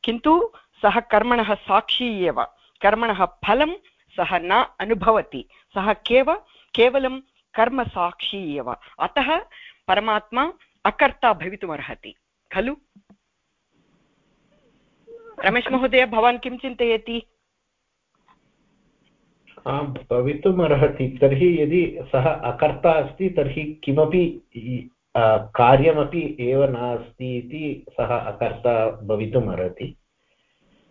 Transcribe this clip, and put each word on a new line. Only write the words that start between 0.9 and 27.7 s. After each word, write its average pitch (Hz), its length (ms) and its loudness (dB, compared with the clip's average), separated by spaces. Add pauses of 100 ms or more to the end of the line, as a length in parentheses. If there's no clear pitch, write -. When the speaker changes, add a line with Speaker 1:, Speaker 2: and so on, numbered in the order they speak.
Speaker 1:
कर्मणः 220 540 2
साक्षी 214 680 -2
एव, 127 200 0 (360)
कर्मणः 214 440 2
फलं 277 500 0 (420)
सः 175 220 -2
न 190 280 0 (140)
अनुभवति, 196 680 -2 (260)
सः 202 180 -2
केव-, 262 460 0 (360)
केवलं 254 460 2 (340)
कर्मसाक्षी 196 1000 -4
एव। 123 200 -8 (220)
अतः 277 400 -2 (500)
परमात्मा 214 640 0 (320)
अकर्ता 262 480 2
भवितुमर्हति 160 840 -10 (380)
खलु? 247 240 -4 (2750)
रमेश 226 280 -2
महोदय, 254 340 2
भवान् 233 320 2
किं 247 200 -10
चिन्तयति? 233 680 -4 (2500)
Speaker 2:
आं, 143 200 -4
भवितुमर्हति। 139 1300 0
तर्हि 151 420 4
यदि 156 380 0
सः 135 340 0
अकर्ता 143 580 0
अस्ति, 160 380 0
तर्हि 151 540 -4
किमपि 156 720 0
इ-, 123 320 -10 (280)
अ, 113 200 4
कार्यमपि 143 1040 2
एव 135 240 2
नास्ति 123 720 -6
इति 143 520 -10